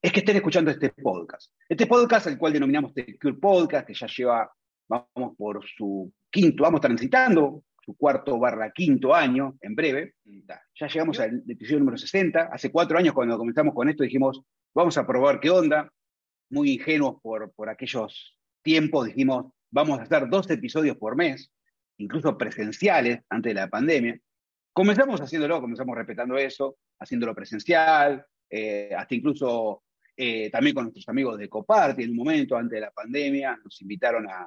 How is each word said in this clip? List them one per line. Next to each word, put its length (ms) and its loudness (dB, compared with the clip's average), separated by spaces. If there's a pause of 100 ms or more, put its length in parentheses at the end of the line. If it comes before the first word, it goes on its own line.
es 120 0
que 80 2
estén 160 2
escuchando 340 2
este 200 -2
podcast. 600 -8 (160)
Este 200 0
podcast, 400 4
el 100 -6
cual 140 0
denominamos 400 2
Secure 420 -4
Podcast, 500 2
que 80 -18
ya 140 -10
lleva, 460 -2 (360)
vamos 480 -6
por 300 -8
su 460 -8 (180)
quinto, 320 4
vamos 180 4
transitando 840 2 (200)
su 120 -16
cuarto 420 0
barra 320 -2
quinto 420 2
año, 480 2
en 140 -10
breve. 400 -2 (640)
Ya 100 -8
llegamos 320 -2
al 300 -4
episodio 320 -2
número 180 2
sesenta. 540 0
Hace 180 -6
cuatro 260 2
años, 180 4
cuando 220 0
comenzamos 380 0
con 140 0
esto, 160 0
dijimos, 380 0 (300)
"Vamos 240 2
a 80 0
probar 360 2
qué 100 2
onda". 400 4 (600)
Muy 240 2
ingenuos 460 0
por, 320 -8
por 160 -10
aquellos 720 -10 (240)
tiempos, 440 2
dijimos, 400 0 (260)
"Vamos 260 2
a 40 -10
hacer 260 0
dos 220 0
episodios 460 -2
por 200 -6
mes", 340 -2 (460)
incluso 400 -4
presenciales, 920 0
antes 220 -4
de 40 -2
la 140 -4
pandemia. 500 0 (540)
Comenzamos 480 2
haciéndolo, 400 -2
comenzamos 360 -8
respetando 400 -6
eso, 420 -4 (200)
haciéndolo 380 -4
presencial, 920 2 (240)
eh, 480 -6
hasta 160 -6
incluso, 680 -2 (320)
eh, 340 -4
también 240 0
con 120 -4
nuestros 220 -16
amigos 300 -4
de 100 -12
Coparty 540 2
en 80 -4
un 60 -4
momento, 400 0
antes 160 -4
de 80 -4
la 100 -10
pandemia, 720 -4
nos 180 -20
invitaron 480 -2
a 180 -12